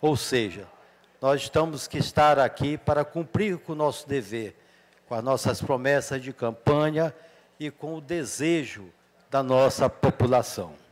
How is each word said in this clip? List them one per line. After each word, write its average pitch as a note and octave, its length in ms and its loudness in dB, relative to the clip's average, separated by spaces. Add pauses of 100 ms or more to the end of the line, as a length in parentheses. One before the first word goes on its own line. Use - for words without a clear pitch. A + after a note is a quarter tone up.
Ou D3 160 2
seja, G2+ 500 -2 (540)
nós C3+ 260 0
temos D#3 400 -2
que - 120 -6
estar D3 380 4
aqui C#3 400 0
para D3 280 0
cumprir E3+ 540 -4
com - 120 -12
o D#3 40 -6
nosso D3+ 340 -2
dever, A2+ 500 -6 (480)
com A#2+ 80 -6
as A2 80 -4
nossas B2+ 380 0
promessas C3+ 600 0
de B2+ 120 -12
campanha D3+ 840 0 (420)
e D3+ 140 -8
com D#3 240 -12
o D#3+ 60 -12
desejo C#3+ 920 -4 (400)
da C#3 100 2
nossa C3 480 4
população. A#2+ 840 0 (180)